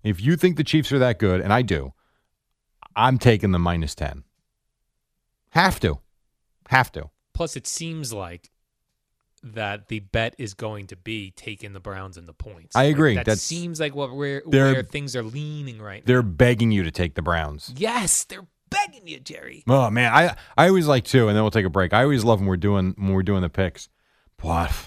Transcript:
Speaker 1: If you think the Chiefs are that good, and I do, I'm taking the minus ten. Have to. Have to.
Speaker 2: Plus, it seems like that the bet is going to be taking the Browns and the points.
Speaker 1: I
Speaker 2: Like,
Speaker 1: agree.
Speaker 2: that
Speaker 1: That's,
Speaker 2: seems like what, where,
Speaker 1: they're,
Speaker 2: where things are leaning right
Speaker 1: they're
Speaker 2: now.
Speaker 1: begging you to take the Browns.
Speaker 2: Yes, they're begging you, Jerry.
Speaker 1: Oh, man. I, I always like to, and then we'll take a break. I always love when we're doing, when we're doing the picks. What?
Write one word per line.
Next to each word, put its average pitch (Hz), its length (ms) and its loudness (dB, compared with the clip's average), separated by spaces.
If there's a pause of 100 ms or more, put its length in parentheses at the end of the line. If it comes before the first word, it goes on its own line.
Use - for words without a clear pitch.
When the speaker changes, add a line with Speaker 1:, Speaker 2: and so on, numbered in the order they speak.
Speaker 1:
If 98 180 -2
you 151 140 4
think 170 220 2
the 156 60 0
Chiefs 156 280 0
are 143 80 2
that 123 200 2
good, 92 220 2
and 98 100 0
I 123 120 4
do, 73 300 -4 (1000)
I'm 123 220 4
taking 110 340 4
the 87 80 2
minus 85 360 -2
ten. 67 280 -8 (1300)
Have 180 320 2
to. 76 180 -2 (720)
Have 131 240 4
to. 73 160 -14 (240)
Speaker 2:
Plus, 165 240 -6
it - 100 -12
seems 160 460 -8
like 90 380 -14 (920)
that 107 440 -10
the 110 120 -8
bet 113 380 -6
is 98 160 -12
going 107 340 -12
to 98 80 -20
be 101 360 -12
taking 104 420 -18
the 95 60 -18
Browns 95 360 -14
and 87 120 -20
the 80 60 -20
points. 85 420 -16
Speaker 1:
I 131 100 4
Speaker 2:
Like, 151 80 2
Speaker 1:
agree. 139 220 4
Speaker 2:
that - 100 -2
Speaker 1:
That's, 107 160 0
Speaker 2:
seems 170 380 -8
like 147 160 -6
what, 135 200 -8
where, 139 300 -8
Speaker 1:
they're, 135 280 4
Speaker 2:
where 131 100 -2
things 143 320 -10
are 120 80 -4
leaning 139 580 -12
right 101 240 -14
Speaker 1:
they're 123 160 4
Speaker 2:
now. 107 80 -2
Speaker 1:
begging 117 420 4
you 98 120 2
to 80 80 -2
take 87 240 -4
the 87 80 -4
Browns. 80 520 -4
Speaker 2:
Yes, 214 500 -2
they're 190 200 -18 (240)
begging 403 380 -6
you, 143 120 -14
Jerry. - 480 -18
Speaker 1:
Oh, 127 220 4
man. 117 240 2
I, 160 220 6 (220)
I 165 100 6
always 185 200 4
like 135 180 2
to, 120 220 4
and 104 80 2
then 107 80 2
we'll 107 80 0
take 104 140 2
a 87 60 -2
break. 92 200 0
I 113 120 4
always 139 200 2
love 113 160 4
when 98 80 0
we're 95 100 2
doing, 92 400 0
when 95 160 -2
we're 95 100 2
doing 95 180 0
the 87 80 -2
picks. - 400 -4 (520)
What? 82 300 -2 (140)